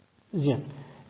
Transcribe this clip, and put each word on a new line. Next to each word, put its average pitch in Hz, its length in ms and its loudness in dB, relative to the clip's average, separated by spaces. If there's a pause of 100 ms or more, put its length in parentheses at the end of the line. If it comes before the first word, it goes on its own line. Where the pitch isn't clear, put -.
(320)
زين، 147 300 4 (460)